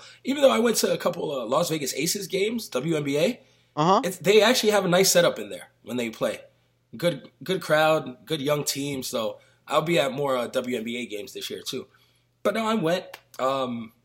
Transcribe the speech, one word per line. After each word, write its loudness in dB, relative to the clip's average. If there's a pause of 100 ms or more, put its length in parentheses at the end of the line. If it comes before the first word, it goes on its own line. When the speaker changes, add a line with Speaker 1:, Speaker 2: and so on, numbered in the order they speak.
(240)
Speaker 1:
Even -2
though 8
I 2
went 2
to 2
a 0
couple -4
of -6
Las 2
Vegas -4
Aces -4
games, -4
W -2
N -2
B -2
A, 0 (360)
Speaker 2:
Uh-huh. 4
Speaker 1:
it's, -6
they 6
actually 4
have 4
a 0
nice 4
setup 4
in -10
there -14 (160)
when -8
they -2
play. -4 (580)
Good, -4 (120)
good -4
crowd, 0
good -4
young 0
team. -4
So -4 (280)
I'll 0
be 0
at 0
more, -2
uh, -2
W -4
N -6
B -6
A -8
games -12
this -12
year -12
too. -10 (560)
But 0
no, -4
I 0
went. 0 (340)
Um, -4 (120)